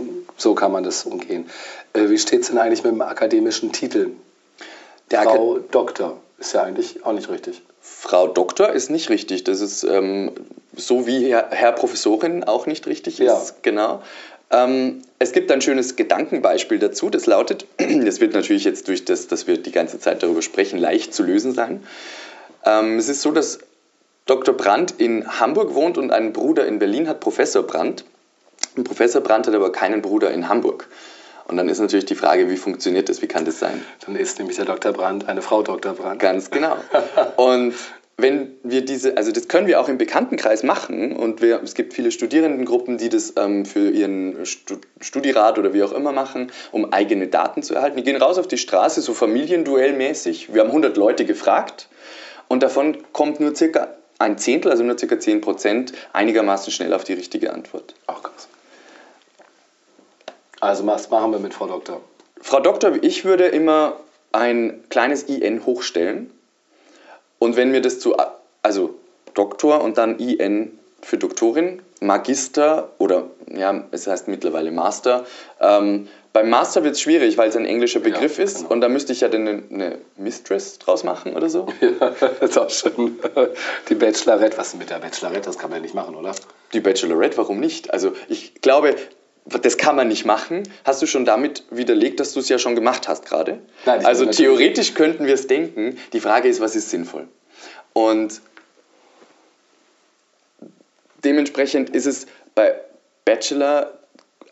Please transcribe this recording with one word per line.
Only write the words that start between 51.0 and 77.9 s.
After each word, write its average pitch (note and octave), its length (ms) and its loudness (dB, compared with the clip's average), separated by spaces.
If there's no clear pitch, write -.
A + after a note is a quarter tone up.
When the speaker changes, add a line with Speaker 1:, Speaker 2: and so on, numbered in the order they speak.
Speaker 2:
gefragt - 640 -2
und B2+ 160 2
davon D3 360 2
kommt D3+ 280 0
nur D3 160 0
circa D#3 320 2
ein G#2 180 0
Zehntel, F3 320 2
also A#2+ 140 4
nur A#2+ 120 0
circa A#2 220 -2
zehn G#2+ 220 0
Prozent, G#2+ 520 -2
einigermaßen G#2 600 2
schnell F2 220 -2
auf F#2+ 80 -2
die F#2+ 120 -4
richtige - 380 -6
Antwort. - 420 -14
Speaker 1:
Ach, - 160 -10
krass. - 240 -16
Also G2 260 -2
was - 240 -2
machen A2 220 2
wir G2+ 80 -2
mit G2 120 -8
Frau G2+ 140 -8
Doktor? F2+ 340 -10
Speaker 2:
Frau C3+ 200 2
Doktor, F#3 320 4
ich - 220 0
würde F#3 220 4
immer D#3 500 2
ein A#2 560 0
kleines C3+ 400 0
I C#3 140 -2
N G#2+ 240 0
hochstellen. B2 640 -2
Und A#2 180 2
wenn B2+ 160 4
mir C3 100 2
das B2+ 160 0
zu, A2+ 180 0
also F#2+ 320 0
Doktor D3 480 2
und A2+ 160 -2
dann A2+ 200 0
I B2 200 -2
N G#2 400 -2
für - 160 -4
Doktorin, D#3 640 -2
Magister C#3 880 0
oder, F2+ 300 2
ja, F#2+ 360 -2
es - 160 -8
heißt F#2+ 220 -6
mittlerweile E2 420 -4
Master. G#2 560 -2
Ähm, G2+ 480 2
beim A2 160 4
Master - 360 2
wird's - 160 0
schwierig, C#3 360 4
weil A2 140 4
es A2+ 60 -2
ein A2+ 100 -2
englischer A#2+ 340 0